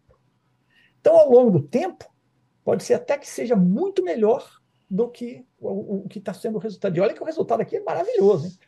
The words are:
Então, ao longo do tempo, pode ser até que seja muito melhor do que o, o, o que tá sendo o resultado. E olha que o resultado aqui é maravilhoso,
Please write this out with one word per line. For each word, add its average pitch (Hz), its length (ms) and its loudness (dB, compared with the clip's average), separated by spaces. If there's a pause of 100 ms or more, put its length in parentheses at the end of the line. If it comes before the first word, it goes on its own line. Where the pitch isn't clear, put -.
(1000)
Então, 320 160 4
ao 302 140 6
longo 247 220 8
do 156 100 2
tempo, 339 420 -6 (580)
pode 196 220 -2
ser - 100 -2
até - 220 -2
que 285 100 -20
seja 233 300 -4
muito 294 480 0
melhor 262 420 0 (440)
do 220 180 -2
que 247 380 -16 (120)
o, 208 100 -10
o, 196 360 -8
o 190 40 -14
que - 120 -14
tá 196 140 -10
sendo 220 220 -8
o 196 40 -6
resultado. 196 340 -6
E 160 60 0
olha 220 140 0
que - 80 -16
o - 40 -10
resultado 285 360 -4
aqui - 140 -6
é 427 60 -8
maravilhoso, 392 840 0